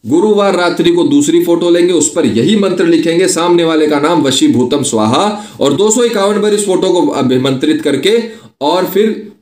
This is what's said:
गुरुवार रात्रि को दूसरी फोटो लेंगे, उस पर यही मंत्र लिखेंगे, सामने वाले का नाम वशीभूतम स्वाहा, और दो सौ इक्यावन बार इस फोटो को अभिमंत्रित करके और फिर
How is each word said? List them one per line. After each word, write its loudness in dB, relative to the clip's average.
गुरुवार 2
रात्रि 0
को 2
दूसरी 2
फोटो 0
लेंगे, 2
उस 0
पर -2
यही 0
मंत्र 0
लिखेंगे, 2
सामने 0
वाले 0
का 0
नाम 0
वशीभूतम 0
स्वाहा, 0
और 0
दो 0
सौ 0
इक्यावन 0
बार 0
इस -2
फोटो 0
को 0
अभिमंत्रित -2
करके 0
और 0
फिर -2